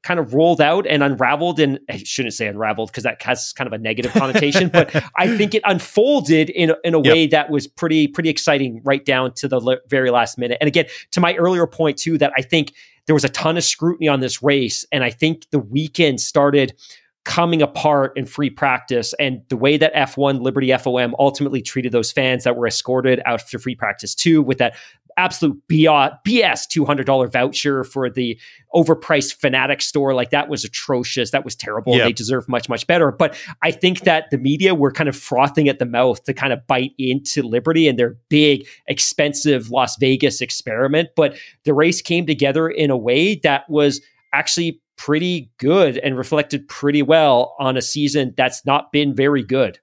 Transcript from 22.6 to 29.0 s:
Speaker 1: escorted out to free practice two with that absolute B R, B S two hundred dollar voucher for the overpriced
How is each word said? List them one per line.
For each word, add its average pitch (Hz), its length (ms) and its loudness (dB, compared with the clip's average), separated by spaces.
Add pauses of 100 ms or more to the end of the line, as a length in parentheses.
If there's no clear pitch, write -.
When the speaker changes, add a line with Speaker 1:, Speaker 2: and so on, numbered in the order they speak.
Speaker 1:
escorted 127 580 0
out 117 240 -2
to 117 100 -10
free 123 160 -8
practice 104 400 -6
two 160 280 4
with 131 160 -2
that 120 180 0 (400)
absolute 170 500 -2
B 156 220 4
R, 143 360 2
B 226 180 2
S 139 240 0
two 151 180 0
hundred 139 200 0
dollar 131 220 2
voucher 131 560 -2
for 127 260 -6
the 120 300 -4 (340)
overpriced 156 640 2